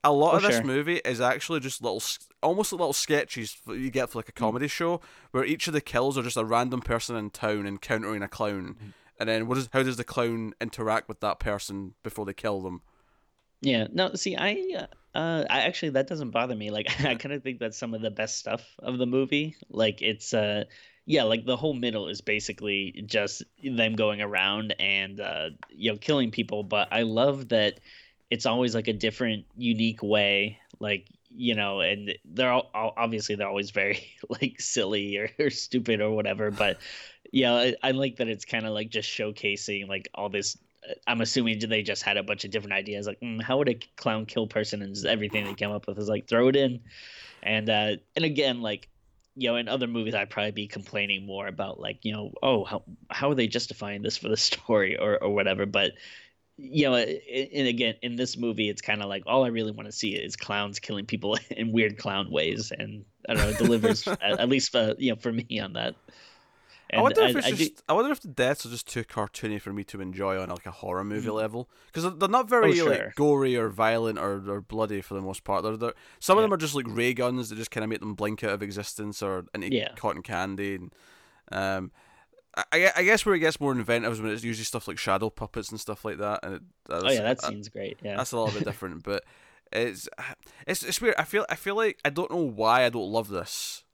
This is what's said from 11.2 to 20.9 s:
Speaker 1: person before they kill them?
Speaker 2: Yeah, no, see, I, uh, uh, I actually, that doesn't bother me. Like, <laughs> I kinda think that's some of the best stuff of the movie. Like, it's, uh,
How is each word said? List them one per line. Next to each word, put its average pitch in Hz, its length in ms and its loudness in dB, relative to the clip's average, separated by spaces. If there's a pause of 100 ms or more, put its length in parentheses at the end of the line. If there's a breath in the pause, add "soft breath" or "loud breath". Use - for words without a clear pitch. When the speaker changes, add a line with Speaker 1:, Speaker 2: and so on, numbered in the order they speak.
Speaker 1:
person 98 600 -4
before 107 240 -6
they 98 80 -6
kill 101 280 -2
them? 90 200 -8 (800)
Speaker 2:
Yeah, 120 300 2
no, 185 240 0
see, 190 200 -2
I, 208 200 0 (220)
uh, - 100 -8 (300)
uh, 160 320 0
I - 120 4
actually, 165 300 0
that 135 160 2
doesn't 147 240 -6
bother 117 240 0
me. 107 160 -6
Like, 107 160 -4
<laughs> - 180 0
I 127 100 2
kinda 139 240 -6
think 127 200 -8
that's 113 180 -4
some 117 160 -6
of 110 80 -6
the 110 100 0
best 110 280 -4
stuff 113 260 -6 (140)
of 127 180 -6
the 127 80 2
movie. 135 500 0 (140)
Like, 107 320 0
it's, 107 320 -2
uh, 104 320 0 (400 loud breath)